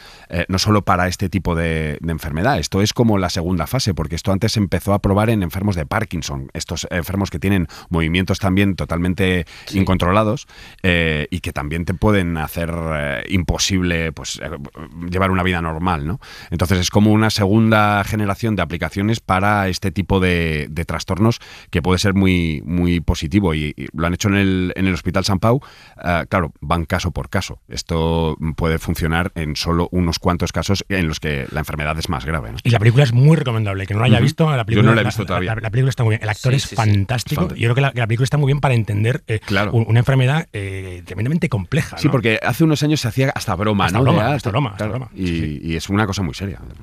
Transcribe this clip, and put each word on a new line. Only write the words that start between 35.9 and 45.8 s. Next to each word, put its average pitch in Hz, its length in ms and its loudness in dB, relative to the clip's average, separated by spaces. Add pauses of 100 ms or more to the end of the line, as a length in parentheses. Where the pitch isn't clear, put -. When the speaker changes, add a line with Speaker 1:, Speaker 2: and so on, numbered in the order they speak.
Speaker 3:
está 123 120 -2
muy 110 120 4
bien. 110 100 -4
El 104 60 -2
actor 123 220 0
Speaker 2:
Sí, 139 40 4
Speaker 3:
es 127 80 0
Speaker 2:
sí, - 60 -10
sí. - 40 -12
Speaker 3:
fantástico. 107 680 2
Speaker 1:
Fantástico. - 180 -4
Speaker 3:
Yo 113 80 2
creo 117 80 2
que 135 60 2
la, 135 100 0
que 123 80 -4
la 117 80 2
película 117 160 2
está 147 140 0
muy 147 100 2
bien 143 120 2
para 135 140 2
entender, 110 540 0
eh, 110 60 -2 (100)
Speaker 1:
Claro. 101 280 0
Speaker 3:
un-, 117 140 4
una 110 120 4
enfermedad, 135 560 2
eh, 95 500 -8
tremendamente 123 460 -2
compleja, 107 480 -2
Speaker 1:
Sí, - 80 0
Speaker 3:
¿no? 139 60 4
Speaker 1:
porque 110 300 2
hace 120 220 2
unos 151 180 4
años 151 180 2
se 117 80 -2
hacía 131 260 0
hasta - 200 -2
broma, 101 300 2
Speaker 3:
Hasta 90 140 2
Speaker 1:
¿no? 131 60 4
Speaker 3:
broma, - 140 4
Speaker 1:
De, - 60 2
ah, - 40 0
Speaker 3:
hasta 147 100 0
Speaker 1:
esto, 110 120 -4
Speaker 3:
broma, 120 200 0
hasta 101 160 -6
Speaker 1:
claro. 104 60 -4
Speaker 3:
broma. 123 220 -8
Speaker 1:
Y, 95 120 -2
Speaker 3:
Sí, 82 140 0
sí. 76 220 -4
Speaker 1:
y 82 140 -4
es 80 140 -6